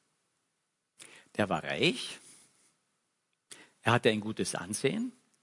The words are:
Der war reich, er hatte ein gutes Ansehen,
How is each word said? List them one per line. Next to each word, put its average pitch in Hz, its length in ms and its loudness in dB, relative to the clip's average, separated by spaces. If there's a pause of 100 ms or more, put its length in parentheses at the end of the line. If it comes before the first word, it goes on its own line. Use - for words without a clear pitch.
(1400)
Der 104 140 2
war 80 140 0
reich, 73 560 0 (1600)
er 117 120 4
hatte 120 160 4
ein 107 120 0
gutes 104 320 -4
Ansehen, 135 580 -4 (320)